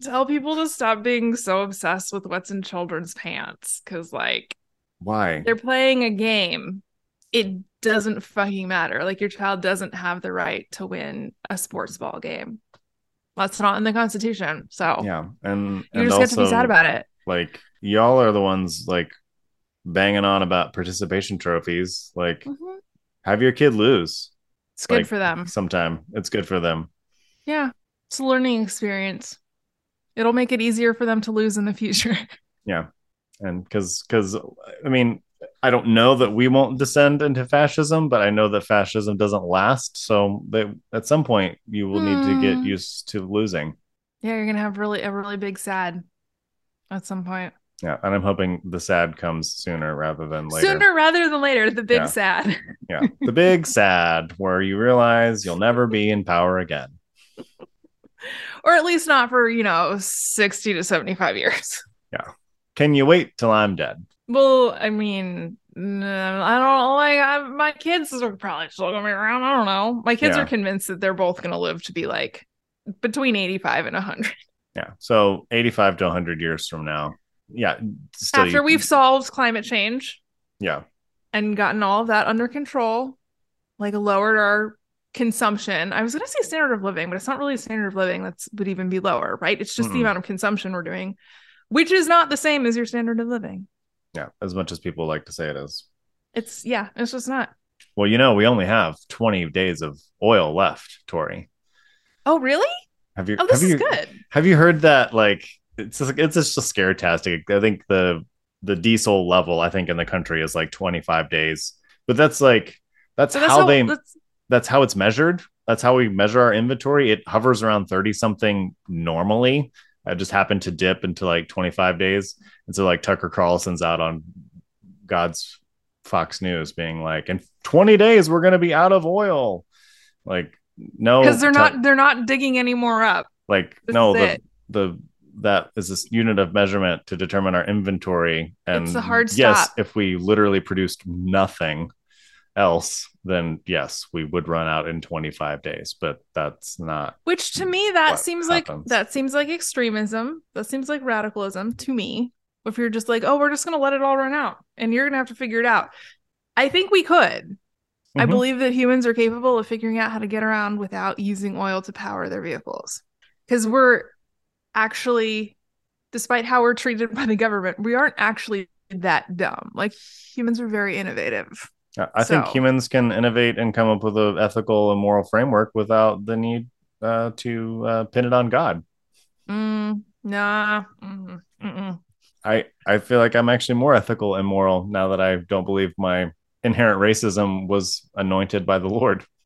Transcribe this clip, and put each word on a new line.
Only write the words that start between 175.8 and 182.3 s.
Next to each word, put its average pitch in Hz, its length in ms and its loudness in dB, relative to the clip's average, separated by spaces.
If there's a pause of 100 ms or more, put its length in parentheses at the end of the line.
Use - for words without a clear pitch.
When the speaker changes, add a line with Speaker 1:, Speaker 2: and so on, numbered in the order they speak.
Speaker 2:
the 113 120 -4
need, 117 320 -4 (320)
uh, 113 360 -2
to, 113 480 -6
uh, 113 200 -2
pin 123 200 0
it 123 80 2
on 123 160 4
God. 107 340 0 (640)
Speaker 1:
Mm, 214 540 -4 (200)
nah. 208 640 -2 (180)
Mm-mm. 190 380 -14 (200)
Mm-mm. 190 380 -8 (460)